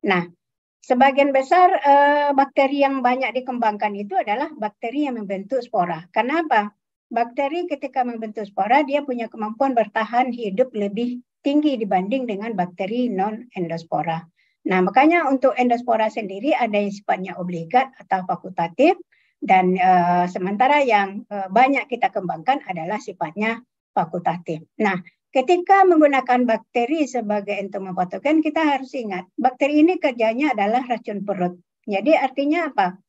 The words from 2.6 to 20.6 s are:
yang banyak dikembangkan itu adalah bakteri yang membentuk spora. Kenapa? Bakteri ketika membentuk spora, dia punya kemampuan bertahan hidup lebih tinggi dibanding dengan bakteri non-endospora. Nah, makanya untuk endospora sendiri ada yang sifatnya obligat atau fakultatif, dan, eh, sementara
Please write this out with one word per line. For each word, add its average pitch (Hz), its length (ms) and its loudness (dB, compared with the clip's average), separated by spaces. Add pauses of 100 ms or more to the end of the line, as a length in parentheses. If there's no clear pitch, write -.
yang 269 200 0
banyak 247 280 0 (120)
dikembangkan 220 520 -4
itu 208 240 -4
adalah 262 360 -2
bakteri 240 520 -6
yang 247 120 -6
membentuk 202 440 -6
spora. 175 480 -4
Kenapa? 247 640 0 (360)
Bakteri 277 600 -4
ketika 269 320 -6
membentuk 220 440 -8
spora, 220 360 2
dia 285 200 -2
punya 247 280 -6
kemampuan 226 440 -4
bertahan 233 560 0
hidup 233 480 -4
lebih 233 440 -4 (200)
tinggi 294 320 2
dibanding 208 520 -2
dengan 214 280 -6
bakteri 196 560 -4
non-endospora. 170 1120 -6 (460)
Nah, 185 160 2
makanya 302 460 4
untuk 269 260 2
endospora 240 560 0
sendiri 214 400 -4
ada 220 240 0
yang 202 160 0
sifatnya 190 480 -6
obligat 180 480 -2 (160)
atau 185 240 -4
fakultatif, 185 720 0 (400)
dan, 185 400 2
eh, 175 480 4
sementara 208 560 0